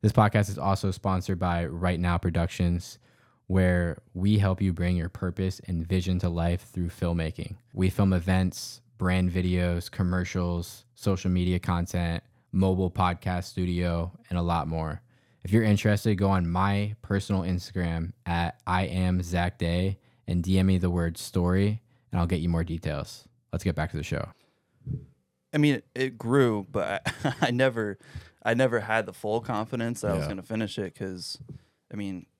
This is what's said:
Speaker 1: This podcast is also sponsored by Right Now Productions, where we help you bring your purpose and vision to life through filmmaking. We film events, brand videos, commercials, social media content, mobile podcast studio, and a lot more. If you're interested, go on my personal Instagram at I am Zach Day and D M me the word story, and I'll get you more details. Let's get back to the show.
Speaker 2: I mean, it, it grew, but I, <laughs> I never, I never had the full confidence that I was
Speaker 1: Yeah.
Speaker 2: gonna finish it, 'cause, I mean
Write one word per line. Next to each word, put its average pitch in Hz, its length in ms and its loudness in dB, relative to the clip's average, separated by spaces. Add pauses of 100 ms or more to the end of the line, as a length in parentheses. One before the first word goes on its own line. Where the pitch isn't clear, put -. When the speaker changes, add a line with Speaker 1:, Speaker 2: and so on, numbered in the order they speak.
Speaker 1:
This 107 120 4
podcast 104 360 6
is 101 100 -6
also 95 320 0
sponsored 92 480 -2
by 87 260 0
Right 85 340 0
Now 87 200 2
Productions, 87 800 0 (480)
where 90 500 2 (160)
we 101 240 4
help 98 240 2
you 98 100 2
bring 87 240 0
your 87 140 -2
purpose 92 580 -4
and 85 180 -2
vision 90 340 0
to 90 100 0
life 85 320 0 (100)
through 87 180 -4
filmmaking. 85 680 -4 (180)
We 95 160 2
film 95 240 4
events, 92 680 0 (160)
brand 92 340 2
videos, 90 600 0
commercials, 90 960 -2 (100)
social 95 360 -2
media 90 280 2
content, 87 640 -2 (300)
mobile 95 380 2
podcast 90 540 0
studio, 87 680 -2 (180)
and 90 80 -2
a 87 40 0
lot 85 260 0
more. 80 340 -4 (420)
If 92 100 -2
you're 113 100 6
interested, 104 520 4
go 98 140 2
on 92 200 4
my 101 520 0
personal 98 420 0
Instagram 87 680 -2 (140)
at 85 420 -2
I 92 200 0
am 92 360 0
Zach 87 340 -2
Day 90 400 0 (300)
and 87 160 0
D 95 160 4
M 92 60 4
me 95 120 6
the 90 120 2
word 85 280 0
story, 95 640 0 (300)
and 87 80 -2
I'll 85 80 2
get 85 140 0
you 87 80 0
more 82 160 2
details. 76 600 -8 (260)
Let's 78 100 -4
get 85 120 0
back 76 160 -2
to - 60 -6
the 73 60 -4
show. - 240 -4 (1300)
Speaker 2:
I 156 40 0
mean, 147 180 6
it, - 100 -8 (100)
it 127 220 -2
grew, 117 520 2
but - 380 -4 (160)
I, 160 180 0
<laughs> - 60 2
I - 40 0
never, 117 460 0 (460)
I 110 100 0
never 120 280 2
had 110 240 0
the 92 80 -12
full 110 280 -4
confidence 117 600 -6
that 104 100 0
I - 40 0
was 76 80 -2
Speaker 1:
Yeah. - 60 -4
Speaker 2:
gonna 95 140 -8
finish 110 340 -6
it, 95 180 -6
'cause, 92 420 -10 (540)
I - 40 -12
mean 98 300 -8 (140)